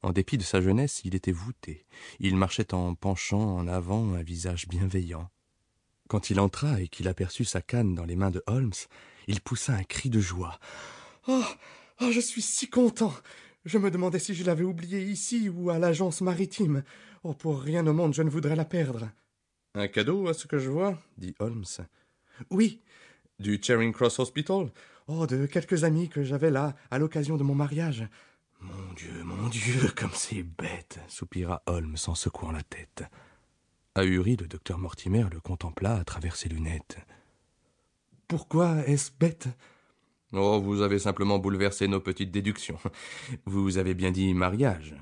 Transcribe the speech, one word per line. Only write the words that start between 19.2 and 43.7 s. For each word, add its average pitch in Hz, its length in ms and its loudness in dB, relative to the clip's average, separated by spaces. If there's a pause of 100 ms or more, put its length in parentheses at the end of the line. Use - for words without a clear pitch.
Un 101 140 0
cadeau, 165 380 2
à 165 60 2
ce - 140 -6
que 147 120 0
je 131 100 -2
vois ? » 175 280 0 (200)
dit 92 220 -10
Holmes. « 110 260 -4 (840)
Oui. » « 202 280 4 (600)
Du 101 220 0
Charing 117 300 4
Cross 117 280 2
Hospital ? » « 151 520 0 (360)
Oh, 160 180 -2
de 135 220 0
quelques 165 360 0
amis 165 240 2
que 143 160 -2
j'avais 143 280 2
là, 143 240 0 (160)
à 127 80 0
l'occasion 156 360 0
de 143 80 2
mon 139 120 4
mariage. »« 143 520 0 (520)
Mon 92 360 -14
Dieu, 85 280 -12
mon 95 260 -4
Dieu, 117 460 2
comme 95 180 -2
c'est - 280 -4
bête », - 680 -10
soupira 90 600 -6
Holmes 80 280 -2 (120)
en 82 80 -2
secouant - 360 -4
la 80 120 -6
tête. - 400 -14 (920)
Ahuri, 95 420 4
le 87 120 -6
docteur 82 320 -8
Mortimer 95 520 0
le 82 80 -10
contempla 87 560 -4
à 92 80 -2
travers 82 320 -6
ses - 140 -6
lunettes. « 80 480 -6 (1300)
Pourquoi 165 500 2 (100)
est-ce 143 300 2
bête ? » « 165 300 2 (840)
Oh, 101 260 4
vous 101 220 2
avez 101 180 4
simplement 101 400 2
bouleversé 98 480 2
nos 98 140 2
petites 92 300 -4
déductions. 98 480 -4 (640)
Vous 98 320 2